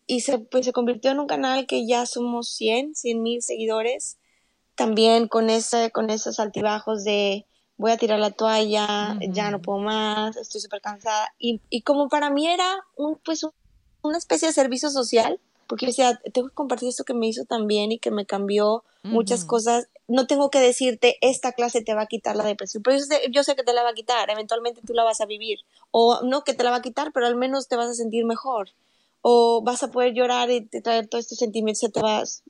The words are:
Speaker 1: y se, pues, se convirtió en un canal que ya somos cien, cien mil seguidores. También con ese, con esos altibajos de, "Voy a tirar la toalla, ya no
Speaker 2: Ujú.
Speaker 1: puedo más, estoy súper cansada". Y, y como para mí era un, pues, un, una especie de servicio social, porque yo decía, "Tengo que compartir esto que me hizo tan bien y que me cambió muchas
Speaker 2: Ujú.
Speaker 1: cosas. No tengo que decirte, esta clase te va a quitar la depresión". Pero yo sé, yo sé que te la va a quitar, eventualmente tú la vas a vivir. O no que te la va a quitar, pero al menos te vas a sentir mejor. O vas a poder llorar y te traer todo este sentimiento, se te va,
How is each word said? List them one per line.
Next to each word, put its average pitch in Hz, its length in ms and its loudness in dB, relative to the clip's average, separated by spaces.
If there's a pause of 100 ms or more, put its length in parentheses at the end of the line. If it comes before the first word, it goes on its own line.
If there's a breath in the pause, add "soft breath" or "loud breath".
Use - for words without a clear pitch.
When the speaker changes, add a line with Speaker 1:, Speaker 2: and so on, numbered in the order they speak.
Speaker 1:
y 247 140 -2
se, 254 180 0
pues, 254 260 -2
se 247 80 0
convirtió 240 380 0
en 277 80 0
un 294 80 -4
canal 269 400 0
que 247 200 -2
ya 240 180 2
somos 240 440 -4
cien, 247 460 -2
cien 233 260 -2
mil 233 200 -2
seguidores. 220 760 -4 (580)
También 226 520 4
con 226 220 2
ese, 226 420 2
con 220 180 -2
esos 220 300 -4
altibajos 208 640 -2
de, 202 420 0 (320)
"Voy 220 140 2
a 226 60 4
tirar 214 220 2
la 208 120 2
toalla, 208 880 0 (160)
ya 208 180 -2
no 208 60 -4
Speaker 2:
Ujú. 165 60 -8
Speaker 1:
puedo 202 160 -2
más, 214 580 -2
estoy 214 240 -12
súper 208 200 -10
cansada". 214 580 -4
Y, 240 300 -2
y 240 140 -4
como 285 260 2
para 294 200 0
mí 285 180 0
era 370 360 0 (120)
un, 302 220 -4
pues, 311 260 -6
un, 311 80 -8 (520)
una 302 140 -2
especie 330 300 0
de 311 60 0
servicio 269 360 2
social, 254 500 2 (280)
porque 233 180 -6
yo 254 60 0
decía, 247 280 2 (140)
"Tengo 254 160 -2
que - 60 -20
compartir 247 340 -4
esto 247 160 -6
que 262 80 -6
me 226 140 0
hizo 220 180 -4
tan 220 220 -2
bien 208 240 0
y 233 80 -4
que 233 120 -4
me 208 140 -4
cambió 208 580 0 (200)
muchas 220 380 0
Speaker 2:
Ujú. 165 80 -10
Speaker 1:
cosas. 240 380 2 (200)
No 254 200 2
tengo 277 240 2
que 277 80 4
decirte, 247 640 4
esta 254 320 2
clase 240 300 0
te 220 120 -2
va 214 80 -2
a 214 40 -6
quitar 214 280 -4
la 208 80 0
depresión". 208 400 -6
Pero 269 140 4
yo 277 60 0
sé, 285 180 0 (100)
yo 277 120 2
sé 277 120 0
que 254 80 -4
te 240 100 2
la 240 100 2
va 240 60 2
a 233 60 -4
quitar, 220 340 -2
eventualmente 226 560 -4
tú 233 80 -8
la 233 100 4
vas 220 180 2
a 214 40 0
vivir. 208 340 -8 (320 soft breath)
O 233 320 6
no 262 200 0
que 269 100 -2
te 247 100 0
la 247 80 4
va 247 60 0
a 233 40 -2
quitar, 277 320 -6
pero 240 140 0
al 240 80 0
menos 262 320 -2
te 262 100 -2
vas 240 120 -2
a 240 40 -6
sentir 226 320 -2
mejor. 226 440 -4 (580)
O 233 360 6
vas 247 180 -2
a 247 80 -2
poder 247 240 2
llorar 247 380 2
y 240 100 0
te - 200 -10
traer 226 260 0
todo 233 120 -4
este - 160 -10
sentimiento, 214 440 -2
se 233 100 0
te 220 120 -4
va, 214 220 2 (260)